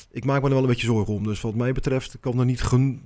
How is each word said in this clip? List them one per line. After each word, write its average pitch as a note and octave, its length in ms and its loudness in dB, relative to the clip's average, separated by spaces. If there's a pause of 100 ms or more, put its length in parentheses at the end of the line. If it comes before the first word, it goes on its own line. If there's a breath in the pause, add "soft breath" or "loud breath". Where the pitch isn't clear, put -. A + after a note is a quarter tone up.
(100)
ik B2 140 -10
maak C#3 160 2
me C#3 80 0
er C3+ 60 2
wel C3 80 4
een C3 60 2
beetje A#2+ 180 0
zorgen G#2+ 280 2
om. G2+ 100 -4
Dus G#2+ 160 -4
wat A2 140 -4
mij A#2+ 180 0
betreft C3 480 -2
kan B2 180 -2
er B2+ 60 4
niet B2 180 0
gen-, B2+ 440 2